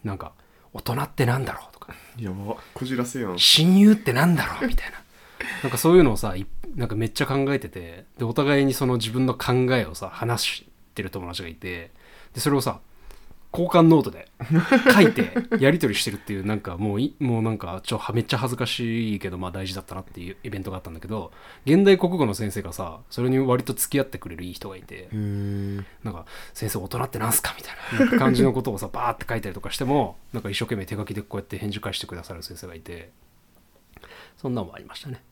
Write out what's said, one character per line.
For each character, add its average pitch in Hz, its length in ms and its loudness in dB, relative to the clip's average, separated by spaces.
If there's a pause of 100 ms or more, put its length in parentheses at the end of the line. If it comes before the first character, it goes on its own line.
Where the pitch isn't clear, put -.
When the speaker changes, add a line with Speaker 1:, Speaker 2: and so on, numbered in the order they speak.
Speaker 1:
な 101 80 -4
ん 90 40 -8
か、 - 140 -12 (400)
「大 113 80 -12
人 - 220 -6
っ 147 80 -4
て 131 160 0
な 120 120 2
ん 135 60 -2
だ - 80 -4
ろ - 180 -12
う？」 - 40 -20
と - 80 -20
か。 - 120 -18 (240)
Speaker 2:
や 104 140 -6
ば、 101 240 -8 (180)
こ 131 120 -8
じ 131 100 -4
ら 120 100 -2
せ 127 140 -8
や 113 80 -4
ん。 90 100 -4
Speaker 1:
「親 175 400 6
友 208 140 10
っ 214 60 6
て 135 160 -2
な 131 120 4
ん 170 120 4
だ - 80 0
ろ - 200 -6
う？」 - 20 -2
み - 60 0
た - 140 0
い - 40 -10
な。 - 100 -18 (640)
な 131 60 -2
ん - 20 -2
か 123 60 -4
そ 160 160 6
う 185 40 10
い - 20 12
う 165 40 10
の 120 100 6
を 95 40 0
さ、 101 180 -2
い-、 98 100 -6 (300)
な 120 100 -2
ん - 20 -6
か 110 80 -4
め 110 120 0
っ - 20 -2
ち - 140 -2
ゃ 139 40 0
考 139 260 0
え 135 60 0
て - 80 -8
て、 87 380 -14 (120)
で、 123 80 -4
お 113 80 -2
互 139 280 4
い 139 40 4
に 135 80 2
そ 135 120 -2
の 123 120 2
自 110 140 -4
分 131 140 0
の 127 100 0
考 - 180 0 (220)
え 117 100 0
を 85 100 -12
さ、 92 140 -10
話 117 320 -4
し - 280 -6 (260)
て 107 80 -6
る - 60 -8
友 90 180 -8
達 87 160 -8
が 85 60 -10
い 80 60 -14
て、 90 360 -10 (420)
で、 120 60 -10
そ 151 100 0
れ 143 60 4
を 131 60 4
さ、 113 180 -4 (720)
交 175 160 0
換 175 140 6
ノ 160 180 10
ー - 40 2
ト - 80 -4
で - 180 -18 (640)
書 208 80 10
い 220 120 8
て - 200 0 (260)
や 135 120 6
り 170 80 2
取 123 140 2
り - 60 -2
し - 60 -2
て 107 60 -4
る 98 40 -8
っ 98 40 -10
て - 120 -12
い 98 80 -4
う、 95 60 -8
な 107 100 0
ん 101 60 -6
か - 160 -8
も 101 180 -2
う 113 60 0
い-、 147 180 -2
も 120 200 2
う - 20 2
な 110 100 2
ん 107 60 -2
か 92 260 -10
ち - 100 -6
ょ-、 107 80 -4 (120)
め 117 80 2
っ - 20 -2
ち - 120 -2
ゃ - 20 -2
恥 123 140 -2
ず 123 40 -4
か 120 100 -4
し 113 500 -2
い 95 40 -6
け 98 120 -6
ど、 90 80 -8
ま 90 100 -6
あ - 20 -8
大 95 160 -6
事 92 80 -8
だ 95 60 -10
っ - 40 -18
た - 100 -14
な 95 60 -8
っ - 40 -14
て - 160 -16
い 87 100 -12
う - 120 -16
イ 120 60 -10
ベ 101 100 -8
ン 95 40 -8
ト 98 80 -8
が - 60 -8
あ - 20 -10
っ - 40 -16
た 87 80 -14
ん - 20 -14
だ 80 60 -14
け 87 80 -14
ど、 107 260 -8 (320)
現 170 180 6
代 196 140 8
国 180 200 2
語 139 100 4
の 98 80 -2
先 104 160 -4
生 104 100 -6
が 82 100 -10
さ、 82 280 -10 (100)
そ 120 140 -4
れ 127 60 2
に 131 100 4
割 123 240 2
と 127 100 -4
付 - 240 -2
き - 20 4
合 135 40 2
っ - 20 0
て - 140 -12
く 90 100 -12
れ 85 60 -12
る 87 100 -12
い 90 60 -10
い - 20 -14
人 - 160 -12
が 95 80 -14
い - 60 -18
て、 - 120 -18
Speaker 2:
へ - 160 -16
ー。 101 720 -4 (200)
Speaker 1:
な 107 80 -6
ん - 20 -10
か、 82 140 -14 (260)
「先 113 160 -6
生、 - 100 -6
大 90 80 -8
人 120 120 -6
っ 123 100 -4
て 113 80 -10
な 110 100 -2
ん 113 60 0
す - 80 0
か？」 - 160 -6
み - 60 -16
た - 80 -14
い - 40 -14 (180)
な、 113 120 -2
な - 0 -
ん 240 40 2
か 240 100 4
感 131 160 4
じ 123 80 4
の 135 100 4
こ 127 80 -2
と 120 100 -4
を 98 60 -6
さ、 98 160 -8
バ 120 160 -2
ー 117 40 -2
っ - 40 -8
て - 100 -10
書 117 80 -4
い 107 60 -4
た 101 80 -8
り 90 60 -10
と 98 40 -12
か - 120 -8
し - 60 -6
て 139 80 -2
も、 131 320 0 (160)
な 117 60 -6
ん - 40 -10
か 101 60 -6
一 95 80 -4
生 113 80 -2
懸 117 100 -4
命 98 100 -6
手 107 100 -8
書 104 80 -6
き 101 120 -8
で 104 80 -8
こ - 140 -10
う 98 40 -6
や - 20 -16
っ - 40 -18
て 101 100 -10
返 104 140 -4
事 104 100 -8
返 95 120 -8
し - 60 -6
て - 80 -10
く 95 80 -12
だ 87 80 -12
さ - 100 -16
る 82 100 -14
先 90 140 -14
生 90 100 -16
が 85 80 -16
い 80 40 -16
て、 82 320 -16 (1300)
そ 139 100 -8
ん 127 60 -2
な 113 80 -2
の 87 60 -8
も - 80 -18
あ - 40 -16
り - 60 -18
ま - 100 -20
し - 60 -16
た 143 80 -14
ね。 123 120 -12 (100)